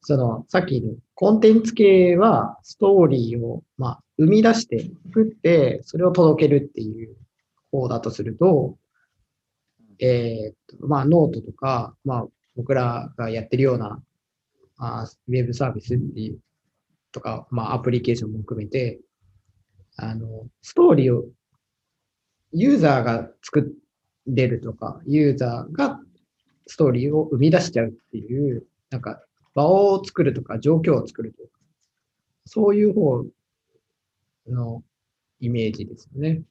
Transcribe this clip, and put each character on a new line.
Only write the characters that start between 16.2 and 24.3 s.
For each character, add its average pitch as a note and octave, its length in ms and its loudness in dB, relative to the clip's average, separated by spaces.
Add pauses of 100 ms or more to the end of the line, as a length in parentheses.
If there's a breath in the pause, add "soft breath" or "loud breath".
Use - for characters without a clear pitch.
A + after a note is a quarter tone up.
う、 - 80 -16 (760)
と - 80 -12
か、 - 280 -10
ま A2+ 220 -6
あ、 - 40 -6
ア B2+ 40 -4
プ B2+ 100 -4
リ A#2+ 120 0
ケ B2 100 -2
ー A2+ 40 0
シ A#2 100 -8
ョ - 20 -8
ン G#2+ 60 -10
も A2 60 -10
含 A2+ 200 -10
め G#2 60 -10
て、 B2 340 -6 (960)
あ A2 180 -10
の、 A2+ 340 -12 (140)
ス - 140 -16
ト F4 140 6
ー - 60 6
リ C#3 100 2
ー A#2+ 120 2
を、 - 60 -4 (1300)
ユ C4 240 2
ー - 20 2
ザ D3+ 200 4
ー A#2 60 -2
が A#2 260 -4 (120)
作 - 320 -2 (540)
れ B2+ 220 0